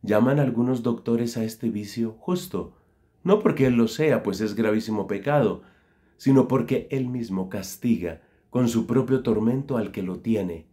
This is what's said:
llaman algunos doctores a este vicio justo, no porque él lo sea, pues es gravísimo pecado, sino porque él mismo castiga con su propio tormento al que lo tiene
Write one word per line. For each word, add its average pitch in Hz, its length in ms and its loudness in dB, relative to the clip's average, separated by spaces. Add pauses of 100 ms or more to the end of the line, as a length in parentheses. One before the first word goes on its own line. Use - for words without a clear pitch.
llaman 117 380 2
algunos 123 420 0
doctores 117 540 -2
a 113 80 -2
este 110 260 -4
vicio 107 480 -6
justo, 175 580 -6 (460)
no 196 160 4
porque 135 280 2
él 123 80 4
lo 117 120 4
sea, 139 380 0
pues 98 160 -2
es 104 160 -4
gravísimo 110 500 0
pecado, 104 560 0 (540)
sino 135 320 4
porque 127 420 0
él 131 180 -2
mismo 98 400 -6
castiga 95 760 -2 (280)
con 123 180 2
su 113 200 0
propio 127 340 2
tormento 120 540 0
al 101 160 -4
que 101 100 -6
lo 92 160 -6
tiene 92 540 -2